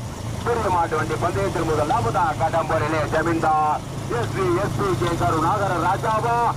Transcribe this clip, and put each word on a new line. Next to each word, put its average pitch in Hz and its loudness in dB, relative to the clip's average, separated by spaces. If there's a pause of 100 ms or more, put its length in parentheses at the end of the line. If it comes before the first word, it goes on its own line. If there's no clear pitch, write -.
(480)
பெரிய 226 0
மாட்டு 165 0
வண்டி 160 -2
பந்தயத்தில் 180 0
முதலாவதா 185 2 (160)
கடம்பூரிலே 156 0 (140)
ஜமீன்தார் 156 2 (380)
எஸ் - -2
பி, 381 -2 (180)
எஸ் - -2
பி 403 0 (140)
கே 170 0 (100)
கருணாகர 185 2 (100)
ராஜாவா 220 0 (180)